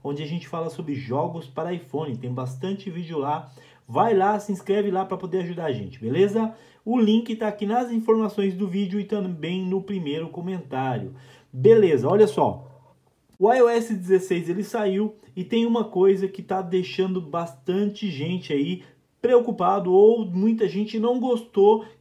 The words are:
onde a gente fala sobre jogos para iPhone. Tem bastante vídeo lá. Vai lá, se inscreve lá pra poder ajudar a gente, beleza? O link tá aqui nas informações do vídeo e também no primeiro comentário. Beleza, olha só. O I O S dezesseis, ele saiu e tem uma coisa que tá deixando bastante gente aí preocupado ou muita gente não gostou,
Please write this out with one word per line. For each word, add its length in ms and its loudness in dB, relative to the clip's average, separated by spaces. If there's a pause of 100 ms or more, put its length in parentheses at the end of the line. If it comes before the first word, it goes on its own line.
onde 200 -6
a 20 -8
gente 220 -8
fala 220 -6
sobre 260 -8
jogos 520 -6
para 260 -6
iPhone. 440 -8
Tem 140 -8
bastante 580 -8
vídeo 280 -8
lá. 340 -4 (360)
Vai 280 2
lá, 240 2
se 120 -8
inscreve 400 0
lá 140 -2
pra 120 -6
poder 220 -4
ajudar 260 -6
a 60 -2
gente, 280 -8
beleza? 540 2 (320)
O 140 0
link 360 4
tá 120 -4
aqui 180 -4
nas 260 0
informações 640 0
do 140 -4
vídeo 320 -4
e 60 -4
também 600 -4
no 160 -2
primeiro 480 -6
comentário. 840 -6 (360)
Beleza, 560 6
olha 200 6
só. 420 0 (680)
O 120 4
I 120 6
O 40 8
S 260 0
dezesseis, 540 0
ele 160 -4
saiu 520 -2 (200)
e 80 -8
tem 220 0
uma 180 0
coisa 440 2
que 160 -10
tá 180 -4
deixando 580 -2
bastante 920 -4
gente 420 -6
aí 300 -2 (360)
preocupado 720 2
ou 340 6
muita 420 0
gente 320 -4
não 200 0
gostou, 680 2 (160)